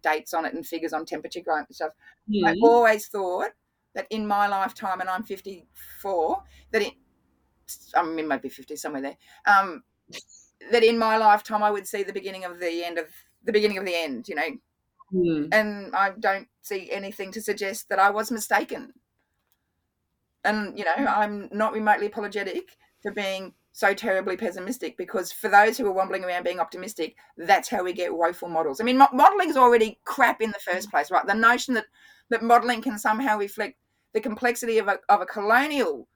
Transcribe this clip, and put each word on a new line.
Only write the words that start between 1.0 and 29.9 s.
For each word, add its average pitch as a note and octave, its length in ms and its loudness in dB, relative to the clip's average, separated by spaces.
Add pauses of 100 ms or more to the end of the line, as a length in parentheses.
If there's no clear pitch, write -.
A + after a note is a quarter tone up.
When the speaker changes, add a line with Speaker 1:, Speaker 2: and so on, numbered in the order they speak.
Speaker 1:
temperature E3 340 -10
growth D#3 280 -4
and - 80 -20
stuff, D#3 160 -6 (520)
I E3 100 2
Speaker 2:
Mm. G#3 80 0
Speaker 1:
always A#3 440 6
thought F#3+ 440 -4 (440)
that - 160 -6
in G#3+ 160 -4
my G3+ 220 2
lifetime, F#3+ 520 -4
and F#3 100 -6
I'm F#3 120 -4
fifty-four, F#3+ 1200 -6 (300)
that A3 100 2
it, - 120 -4 (1000)
I'm E3 240 0
in D#3 80 -4
maybe C#3 220 -4
fifty, C3+ 260 -16
somewhere D3 280 -8
there, C#3 140 -10 (300)
um, G3 380 2 (880)
that A#3 100 4
in A#3 160 4
my A3 180 2
lifetime G#3+ 460 4
I G#3 80 2
would G3 160 -4
see G3+ 160 -6
the F#3+ 100 -8
beginning F#3+ 320 -10
of F3 140 -12
the E3+ 260 -4
end E3+ 140 -6
of, D#3+ 80 -4 (380)
the A3+ 80 0
beginning G#3 260 2
of G3 60 -4
the F#3 100 -2
end, C#3+ 340 -4
you C3 60 -10
know. D#3 140 -2 (640)
Speaker 2:
Mm. E3 400 0
Speaker 1:
And G#3 420 0
I G3 240 2
don't G3 300 -2 (140)
see F#3+ 280 -8
anything G3 420 -8
to G#3+ 100 -10
suggest G3+ 480 -6
that G3 80 0
I G3 120 6
was G#3+ 200 -2
mistaken. A3 640 -4 (1500)
And, G#3 340 -2
you G#3 80 -8
know, E3 100 2
Speaker 2:
Mm. - 220 0
Speaker 1:
I'm G#3 340 -2
not G#3+ 220 -2
remotely G#3+ 320 2
apologetic G#3 680 -8 (260)
for G#3 100 -8
being F#3+ 400 -6 (200)
so G3 220 2
terribly F#3+ 440 -2
pessimistic, F#3 580 -8
because F3+ 360 -6
for - 180 -6
those G#3+ 260 6
who B3 100 -2
are G3 60 0
wobbling F#3+ 320 -2
around F3+ 200 -4
being F3 160 -4
optimistic, F3+ 560 -6 (200)
that's E3+ 320 2
how G3+ 160 -2
we F3+ 80 -2
get F3 220 -4
woeful F3 340 0
models. D#3+ 320 -2
I A3 40 -2
mean, B3+ 140 2
mo-, C4+ 140 10
modelling F4 380 6
is D#4 80 -4
already A#3+ 460 6